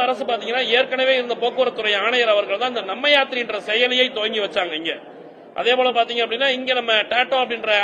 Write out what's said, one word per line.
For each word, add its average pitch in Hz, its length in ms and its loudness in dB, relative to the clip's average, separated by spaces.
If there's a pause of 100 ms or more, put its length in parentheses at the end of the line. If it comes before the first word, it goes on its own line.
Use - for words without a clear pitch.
அரசு 247 220 0
பாத்தீங்கன்னா, 240 400 -2 (120)
ஏற்கனவே 262 420 2
இருந்த 240 240 -2
போக்குவரத்துறை 233 500 0 (100)
ஆணையர் 233 320 2
அவர்கள் 202 260 0
தான் 254 140 -2
இந்த 208 160 -4
நம்ம 247 240 -2
யாத்திரைன்ற 247 440 0 (100)
செயலியை 247 380 2 (100)
துவங்கி 214 280 -2
வச்சாங்க 175 360 -2
இங்க. 160 120 -4 (680)
அதே 226 180 2
போல 254 180 4
பாத்தீங்க 233 280 0
அப்படின்னா, 240 340 0
இங்க 254 220 -2
நம்ம 233 120 0 (200)
டாட்டோ 247 300 2
அப்படின்ற 220 300 -2 (120)